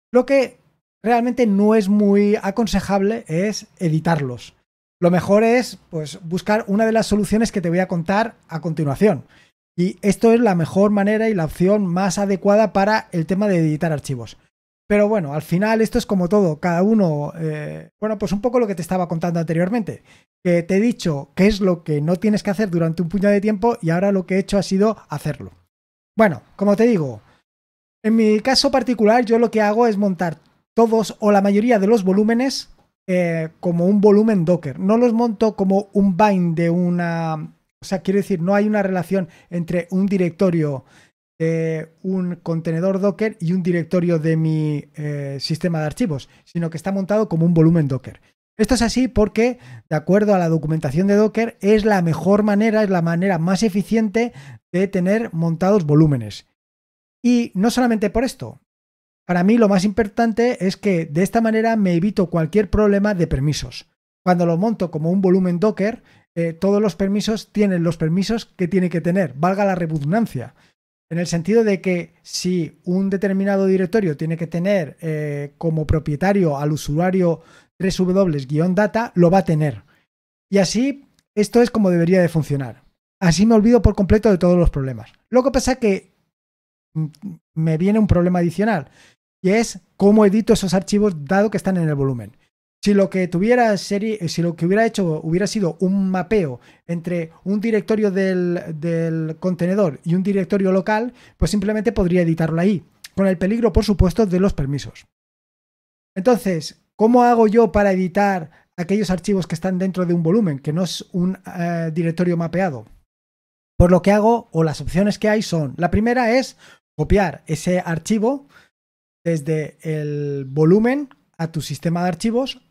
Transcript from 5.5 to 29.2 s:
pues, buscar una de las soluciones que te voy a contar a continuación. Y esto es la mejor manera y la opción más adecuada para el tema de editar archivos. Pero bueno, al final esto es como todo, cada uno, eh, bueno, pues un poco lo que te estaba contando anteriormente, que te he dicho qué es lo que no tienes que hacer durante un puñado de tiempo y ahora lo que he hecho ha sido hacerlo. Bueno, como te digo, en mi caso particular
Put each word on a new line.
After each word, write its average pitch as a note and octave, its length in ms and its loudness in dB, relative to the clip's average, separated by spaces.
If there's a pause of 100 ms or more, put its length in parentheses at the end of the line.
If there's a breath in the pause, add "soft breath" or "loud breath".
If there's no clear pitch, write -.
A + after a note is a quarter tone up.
pues, D#3 340 -10
buscar G3 420 -2
una G#3 180 0
de A3+ 80 0
las A3 140 2
soluciones G#3 460 0
que G3+ 80 -4
te E3+ 80 -2
voy E3+ 100 0
a F#3 100 0
contar G3 460 -2 (140)
a D#3+ 120 -10
continuación. D#3 640 0 (540 soft breath)
Y F3+ 240 -2
esto G#3 300 4
es A#3 80 4
la G#3 160 2
mejor F#3+ 340 2
manera G#3 380 0
y A3 60 0
la E3+ 100 0
opción F#3+ 420 0
más F3+ 320 -2
adecuada G3+ 540 2
para G#3 400 0
el D#3+ 140 -2
tema F#3+ 200 -2
de F#3+ 120 2
editar D#3+ 340 0
archivos. B2+ 440 -8 (520)
Pero G#3 200 4
bueno, F3 260 -2
al D3+ 80 -4
final G#3+ 380 0
esto A3+ 180 0
es G#3+ 80 -2
como F3+ 220 0
todo, F3 320 2
cada F3 240 0
uno, E3+ 520 0
eh, D#3 540 -10 (100)
bueno, G#3+ 180 -4
pues G3+ 120 -4
un G3+ 100 -2
poco B3 200 0
lo A3+ 80 0
que G3 80 -6
te F3 60 -6
estaba F3+ 260 -4
contando E3+ 320 -2
anteriormente, E3+ 640 -4 (400 soft breath)
que F3 180 2
te F3+ 140 0
he G3 40 4
dicho F3 540 -2
qué F#3+ 140 4
es G#3 120 0
lo F3+ 220 0
que D3+ 180 -2
no E3 160 0
tienes G#3 280 0
que G#3 60 -2
hacer G3+ 200 -2
durante E3 320 0
un E3 60 -4
puñado G3+ 260 2
de G3+ 60 2
tiempo G#3+ 420 0
y E3 80 0
ahora F#3+ 220 2
lo F#3+ 140 0
que F#3+ 100 -2
he - 20 2
hecho G3 200 0
ha F#3 40 2
sido G#3 340 0 (120)
hacerlo. C#3+ 420 -8 (640)
Bueno, F#3+ 260 2 (120)
como G3+ 220 2
te A3+ 100 4
digo, D3+ 340 -2 (840 soft breath)
en A3 100 2
mi G#3+ 240 4
caso C4 320 0
particular A#3+ 540 2